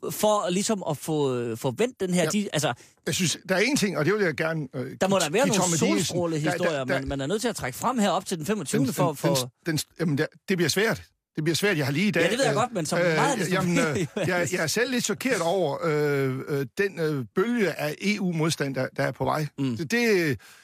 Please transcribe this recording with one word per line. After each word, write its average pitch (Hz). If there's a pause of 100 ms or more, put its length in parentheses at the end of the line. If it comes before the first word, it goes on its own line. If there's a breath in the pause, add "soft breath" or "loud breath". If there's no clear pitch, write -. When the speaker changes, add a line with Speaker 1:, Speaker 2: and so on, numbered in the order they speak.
(120)
Speaker 1:
for 208
ligesom 190
at 143
få, 147
øh, 117
få 131
vendt 247
den 185
her, 180
Speaker 2:
Ja. -
Speaker 1:
de, 202
altså 139 (320 loud breath)
Speaker 2:
Jeg 131
synes, 170 (120)
der 185
er 175
en 247
ting, 185
og 151
det 180
vil 214
jeg 170
gerne, 160
øh, 131
Speaker 1:
Der 190
må 196
der 170
Speaker 2:
give 147
Speaker 1:
være 254
Speaker 2:
Tommy 226
Speaker 1:
nogle 175
Speaker 2:
Dinesen. -
Speaker 1:
solstrålehistorier, 170 (140)
Speaker 2:
Der, 147
der, 131
der 135
Speaker 1:
man, 135
man 139
er 135
nødt 208
til 240
at 208
trække 131
frem 247
her 202
op 185
til 185
den 151
femogtyvende 208
Speaker 2:
Den, 208
Speaker 1:
for, -
Speaker 2:
den, 151
Speaker 1:
for 139
Speaker 2:
den, 127 (160)
den, 156 (200)
jamen, 160
det, 151 (220)
det 190
bliver 165
svært. 190 (320)
Det 156
bliver 160
svært. 190
Jeg 147
har 143
lige 185
i 196
dag, 170
Speaker 1:
Ja, 170
det 226
ved 269
jeg -
Speaker 2:
øh, -
Speaker 1:
godt, 240
men 170
som 160
Speaker 2:
øh, 175
Speaker 1:
meget, 254
det 185
Speaker 2:
jamen, 180
øh, 160
Speaker 1:
<laughs> 185
Speaker 2:
jeg, 175
jeg 175
er 156
selv 240
lidt 247
chokeret 214
over, 165
øh, 143
øh, 139 (120)
den, 196
øh, 151 (100)
bølge 214
af 147
E 202
U-modstand, 160
der, 131 (100)
der 139
er 139
på 131
vej. 143 (100)
Speaker 1:
Mm. 131
Speaker 2:
Det, 139
det, 196 (260 loud breath)